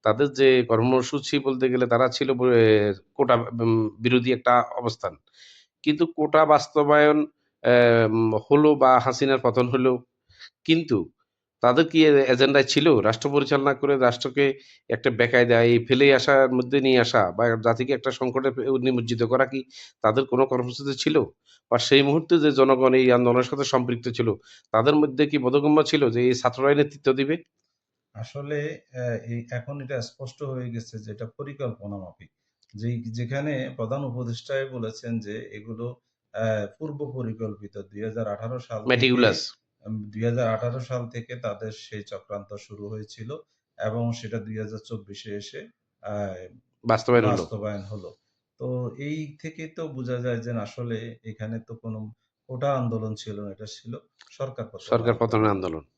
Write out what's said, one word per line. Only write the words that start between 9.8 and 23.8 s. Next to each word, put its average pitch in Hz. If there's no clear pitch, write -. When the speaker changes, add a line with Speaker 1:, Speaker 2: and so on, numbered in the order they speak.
Speaker 1:
কিন্তু 160
তাদের 127
কি 165
এ-, 143
এজেন্ডায় 135
ছিল 147
রাষ্ট্র 113
পরিচালনা 139
করে 139
রাষ্ট্রকে 127
একটা 117
বেকায়দায় 120
এই 120
ফেলে 135
আসার 131
মধ্যে 127
নিয়ে 131
আসা 113
বা 104
জাতিকে 117
একটা -
সংকটে 131
ফে-, 131
নিমজ্জিত 120
করা 127
কি 131
তাদের 113
কোনো 131
কর্মসূচি 131
ছিল? 156
বা 120
সেই 139
মুহূর্তে 151
যে 147
জনগণ 131
এই 127
আন্দোলনের 123
সাথে 139
সম্পৃক্ত 123